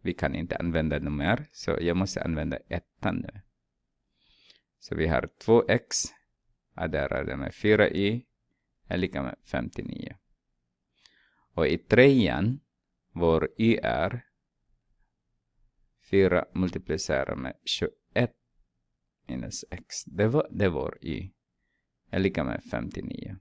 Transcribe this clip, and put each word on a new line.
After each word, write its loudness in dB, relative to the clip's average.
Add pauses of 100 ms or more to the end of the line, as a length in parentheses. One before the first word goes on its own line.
Vi -4
kan -2
inte -4
använda 0
den -4
mer, 0
så -4
jag 0
måste -2
använda -2 (100)
ettan -6
nu. -8 (1400)
Så -10
vi 0
har 0
två 6
x 0 (720)
adderade -4
med -8
fyra 6
y 0 (600)
är -4
lika -2
med -6
femtionio. -8 (1400)
Och 2
i 2
trean, 4 (520)
vår 2
y 4
är -2 (1800)
fyra 4
multiplicerat -2
med -8
tjugoett -4 (880)
minus -8
x. -12
Det 0
var, 2
det 2
var -2
y -6 (800)
är -2
lika 0
med -6
femtionio. -8